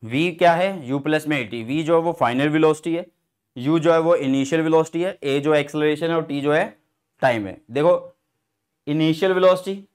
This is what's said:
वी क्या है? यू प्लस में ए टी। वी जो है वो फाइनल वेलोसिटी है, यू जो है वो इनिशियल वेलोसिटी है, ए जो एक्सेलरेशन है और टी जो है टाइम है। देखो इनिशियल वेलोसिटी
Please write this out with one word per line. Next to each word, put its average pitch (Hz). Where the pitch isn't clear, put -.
वी 135
क्या 170
है? 180
यू 135
प्लस 151
में 151
ए 123
टी। 113
वी 143
जो 165
है 165
वो 165
फाइनल 127
वेलोसिटी 156
है, 175
यू 143
जो 165
है 165
वो 165
इनिशियल 135
वेलोसिटी 160
है, 185
ए 143
जो 151
एक्सेलरेशन 151
है 165
और 160
टी 143
जो 143
है 160
टाइम 117
है। 92
देखो 147
इनिशियल 160
वेलोसिटी 185